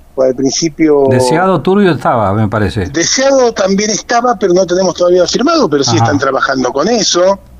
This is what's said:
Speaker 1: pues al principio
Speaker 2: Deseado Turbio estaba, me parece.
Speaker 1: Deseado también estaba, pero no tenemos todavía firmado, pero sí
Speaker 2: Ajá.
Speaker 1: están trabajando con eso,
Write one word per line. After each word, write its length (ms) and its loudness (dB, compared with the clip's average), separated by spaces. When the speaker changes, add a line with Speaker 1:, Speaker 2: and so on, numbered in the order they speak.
Speaker 1:
pues 140 2
al 60 -2
principio 720 0
Speaker 2:
Deseado 520 0
Turbio 300 2
estaba, 420 0
me 140 0
parece. 380 -2
Speaker 1:
Deseado 680 0
también 360 -2
estaba, 500 -2
pero 140 0
no 120 2
tenemos 300 -2
todavía 320 2
firmado, 420 0
pero 140 0
sí 140 0
Speaker 2:
Ajá. 80 2
Speaker 1:
están 140 0
trabajando 520 -2
con 160 -2
eso, 500 0